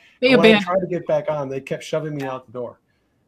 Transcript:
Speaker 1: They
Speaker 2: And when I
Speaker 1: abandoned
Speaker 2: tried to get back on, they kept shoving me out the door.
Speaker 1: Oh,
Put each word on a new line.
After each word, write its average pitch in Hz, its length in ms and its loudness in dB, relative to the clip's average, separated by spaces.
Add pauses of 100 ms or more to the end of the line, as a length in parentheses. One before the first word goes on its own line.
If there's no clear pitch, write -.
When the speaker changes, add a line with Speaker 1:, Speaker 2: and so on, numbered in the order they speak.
(220)
Speaker 1:
They 262 120 4
Speaker 2:
And 240 80 6
when 202 60 6
I - 20 10 (100)
Speaker 1:
abandoned 190 60 -4
Speaker 2:
tried 180 160 0
to 175 60 -4
get 165 200 -6
back 151 240 0
on, 143 180 -4
they 135 120 -6
kept 147 220 -8
shoving 156 320 -6
me 139 100 -6
out 131 200 -8
the 110 60 -20
door. 120 300 -10
Speaker 1:
Oh, - 40 -20 (420)